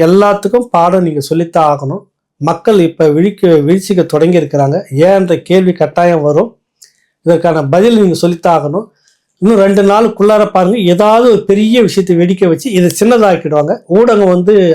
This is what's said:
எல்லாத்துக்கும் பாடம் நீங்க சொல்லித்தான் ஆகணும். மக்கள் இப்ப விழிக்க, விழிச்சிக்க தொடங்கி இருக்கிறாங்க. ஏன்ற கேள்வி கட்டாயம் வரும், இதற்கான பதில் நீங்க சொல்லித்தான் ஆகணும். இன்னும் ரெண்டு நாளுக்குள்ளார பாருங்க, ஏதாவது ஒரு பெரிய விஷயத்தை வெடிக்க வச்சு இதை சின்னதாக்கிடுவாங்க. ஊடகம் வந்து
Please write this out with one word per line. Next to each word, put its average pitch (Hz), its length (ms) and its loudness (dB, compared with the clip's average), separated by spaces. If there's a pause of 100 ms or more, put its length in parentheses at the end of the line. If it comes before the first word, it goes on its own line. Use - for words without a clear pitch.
எல்லாத்துக்கும் 202 640 0
பாடம் 175 320 0
நீங்க 151 220 -4
சொல்லித்தான் 165 420 -2
ஆகணும். 143 320 -6 (380)
மக்கள் 175 480 0
இப்ப 160 280 0
விழிக்க, 185 380 0 (140)
விழிச்சிக்க 185 380 -2
தொடங்கி 165 360 0
இருக்கிறாங்க. 143 360 -2 (300)
ஏன்ற 190 340 0
கேள்வி 180 320 0
கட்டாயம் 165 540 -2
வரும், 175 240 -2 (760)
இதற்கான 160 420 0
பதில் 214 340 2
நீங்க 175 220 0
சொல்லித்தான் 170 340 -2
ஆகணும். 151 280 -6 (560)
இன்னும் 208 200 2
ரெண்டு 196 220 2
நாளுக்குள்ளார 214 640 2
பாருங்க, 185 260 0 (160)
ஏதாவது 214 380 2
ஒரு 202 180 2
பெரிய 214 380 2
விஷயத்தை 180 300 -2
வெடிக்க 180 340 0
வச்சு 165 260 -4
இதை 175 120 2 (100)
சின்னதாக்கிடுவாங்க. 180 760 0 (240)
ஊடகம் 214 360 2
வந்து 180 220 0 (200)